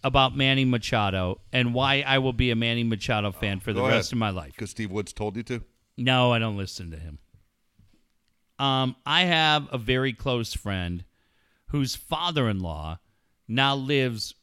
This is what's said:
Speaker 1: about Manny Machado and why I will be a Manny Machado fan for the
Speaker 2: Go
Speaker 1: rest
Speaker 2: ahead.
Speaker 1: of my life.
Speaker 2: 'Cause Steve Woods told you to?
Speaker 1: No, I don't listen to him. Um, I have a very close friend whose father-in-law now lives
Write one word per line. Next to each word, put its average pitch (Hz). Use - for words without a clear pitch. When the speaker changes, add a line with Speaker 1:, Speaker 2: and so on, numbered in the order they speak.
Speaker 1:
about 135
Manny 135
Machado 104
and 123
why 135
I 135
will 131
be 123
a 117
Manny 117
Machado 107
fan 98
for 110
the 110
Speaker 2:
Go 127
Speaker 1:
rest 120
Speaker 2:
ahead. -
Speaker 1:
of 120
my 110
life. 87
Speaker 2:
'Cause 104
Steve 107
Woods 98
told 107
you 117
to? 120
Speaker 1:
No, 123
I 117
don't 110
listen 92
to 80
him. 78
Um, 131
I 160
have 156
a 135
very 127
close 120
friend 90
whose 139
father-in-law 101
now 135
lives 131